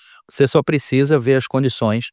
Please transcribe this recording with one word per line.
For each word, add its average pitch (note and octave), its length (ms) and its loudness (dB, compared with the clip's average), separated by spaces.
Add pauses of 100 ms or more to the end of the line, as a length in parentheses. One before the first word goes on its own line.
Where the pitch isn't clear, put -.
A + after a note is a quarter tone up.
(280)
Você C3+ 200 0
só D3 140 2
precisa C#3 560 0
ver B2+ 180 2
as B2+ 100 -2
condições A#2+ 680 -2